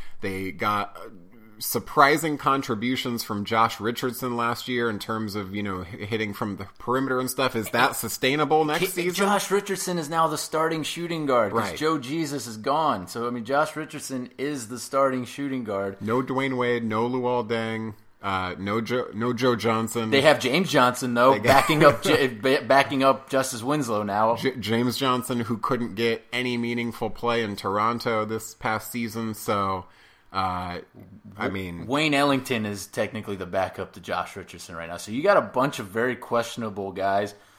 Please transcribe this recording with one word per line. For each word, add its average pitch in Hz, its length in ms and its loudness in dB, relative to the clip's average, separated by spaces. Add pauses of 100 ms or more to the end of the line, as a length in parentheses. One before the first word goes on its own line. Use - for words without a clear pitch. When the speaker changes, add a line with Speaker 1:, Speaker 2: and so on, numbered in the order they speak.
(200)
Speaker 1:
They 95 300 -4
got, 104 460 -2
uh, 107 120 -14 (500)
surprising 147 760 2
contributions 123 880 0
from 101 220 -4
Josh 113 340 2
Richardson 120 560 -4
last 117 320 -2
year 120 220 0
in 104 80 -4
terms 110 360 -4
of, 98 200 -6
you 104 80 -2
know, 92 280 -4
h-, 104 180 -10
hitting 107 260 -2
from 101 220 -6
the 98 100 -10 (120)
perimeter 127 400 0
and 127 120 -2
stuff. 131 260 0
Is 107 140 -4
that 123 260 2
sustainable 147 680 2
next 156 140 0
Speaker 2:
K-, 180 80 2
Speaker 1:
season? 175 260 -2
Speaker 2:
Josh 196 360 2
Richardson 190 480 0
is 147 120 -4
now 165 180 4
the 151 80 -2
starting 160 460 0
shooting 165 420 -4
guard 120 280 4
'cause 107 180 0
Speaker 1:
Right. - 80 -8
Speaker 2:
Joe 156 180 2
Jesus 139 500 -4
is 110 120 -10
gone. 131 500 0
So, 117 180 -4
I 120 40 -2
mean, 120 160 -6
Josh 147 280 2
Richardson 135 600 -8
is 131 320 -4
the 123 100 -8
starting 131 460 2
shooting 135 400 -6
guard. 98 380 -2
Speaker 1:
No 117 200 2
Dwayne 131 360 0
Wade, 120 260 2
no 110 240 0
Luol 123 400 0
Deng, 113 460 -2 (280)
uh, 92 360 -2
no 101 240 0
Joe, 120 320 -2
no 120 180 0
Joe 120 240 2
Johnson. 113 540 0
Speaker 2:
They 139 100 6
have 147 180 8
James 135 320 0
Johnson, 123 440 4
though, 127 180 8
Speaker 1:
They 127 60 4
got 101 60 -2
Speaker 2:
backing 139 400 6
up 147 180 8
Speaker 1:
<laughs> - 0 -
Speaker 2:
J-, 143 260 4
ba-, 123 400 2
backing 135 340 4
up 135 280 4
Justice 131 320 0
Winslow 120 400 0
now. 107 340 2
Speaker 1:
J-, - 200 -2
James 117 420 0
Johnson, 127 420 0
who 113 160 -2
couldn't 113 380 -2
get 113 280 0 (120)
any 123 240 0
meaningful 117 500 -2
play 117 340 0
in 104 140 -4
Toronto 110 680 0
this 110 260 -6
past 110 400 -4
season, 113 400 -6
so, 98 540 -2 (460)
uh, 90 480 -4 (580)
I 101 100 -2
mean 92 380 -6
Speaker 2:
Wayne 147 260 0
Ellington 135 540 2
is 101 220 -6
technically 107 480 -4
the 92 100 -8
backup 92 460 -4
to 95 80 -16
Josh 87 360 -6
Richardson 87 380 -14
right 82 140 -8
now. 85 100 -8
So 104 140 -12
you 131 100 -2
got 196 160 6
a - 20 6
bunch 127 380 0
of 113 80 -8
very 117 300 0
questionable 107 760 -4
guys 98 420 0 (240)